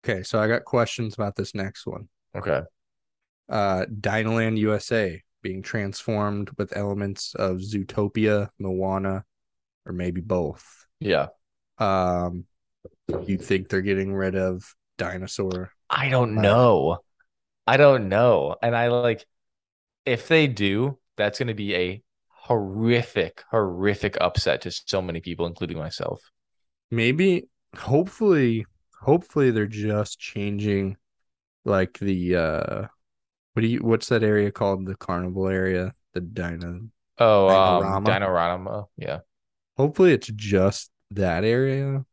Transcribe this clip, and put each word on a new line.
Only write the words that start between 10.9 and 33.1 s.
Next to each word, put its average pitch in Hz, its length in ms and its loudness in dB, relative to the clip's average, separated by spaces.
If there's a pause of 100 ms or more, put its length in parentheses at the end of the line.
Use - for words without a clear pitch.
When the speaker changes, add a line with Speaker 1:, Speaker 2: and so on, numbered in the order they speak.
Speaker 2:
Yeah. 82 280 0 (500)
Speaker 1:
Um, 90 680 0 (800)
you 98 120 -2
think 95 300 -2
they're 95 140 0
getting 98 320 0
rid 95 220 -2
of 92 380 -4 (240)
Dinosaur? 92 760 -6 (180)
Speaker 2:
I 139 180 -6
don't 120 320 0
Speaker 1:
Uh, - 0 -
Speaker 2:
know. 101 580 4 (680)
I 127 100 4
don't 135 340 6
know. 98 520 4
And 117 140 2
I, 120 120 2
like, 120 380 0 (800)
if 120 220 -2
they 160 200 6
do, 107 500 0 (180)
that's 104 240 0
gonna 117 140 -2
be 101 220 -4
a 90 260 -2 (260)
horrific, 110 1200 0
horrific 98 680 0
upset 85 420 0
to 87 100 -10
so - 300 -4
many 85 180 -6
people, 85 260 -6
including 85 320 -8
myself. - 540 -10 (580)
Speaker 1:
Maybe, 151 580 2 (280)
hopefully, 143 920 2 (340)
hopefully 147 500 2
they're 107 160 0
just 107 520 -4
changing, 101 760 -4 (680)
like, 95 340 0
the, 90 380 0
uh, 80 520 -2 (640)